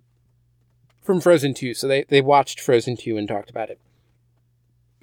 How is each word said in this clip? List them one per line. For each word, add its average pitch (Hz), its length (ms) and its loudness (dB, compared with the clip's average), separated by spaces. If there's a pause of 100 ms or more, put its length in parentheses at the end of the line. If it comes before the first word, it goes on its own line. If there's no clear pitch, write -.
(1000)
from 185 180 -2
Frozen 147 360 4
two. 123 180 -8
So - 160 -6
they, 135 180 0
they 139 140 4
watched 139 400 2
Frozen 120 360 0
two 110 200 -6
and 104 100 -6
talked 104 220 -8
about 110 200 -10
it. - 100 -18 (1200)